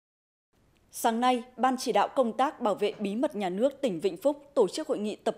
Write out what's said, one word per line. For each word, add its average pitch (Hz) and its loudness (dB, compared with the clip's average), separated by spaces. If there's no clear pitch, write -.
Sáng 233 0
nay, 254 2
Ban 262 0
chỉ 254 -4
đạo 302 4
công 220 2
tác 277 0
bảo 214 0
vệ 190 0
bí 208 -4
mật 285 -2
nhà 202 -2
nước 214 0
tỉnh 185 -2
Vĩnh 185 -2
Phúc 285 0
tổ 214 6
chức 302 -6
hội 254 -2
nghị 208 -4
tập - -4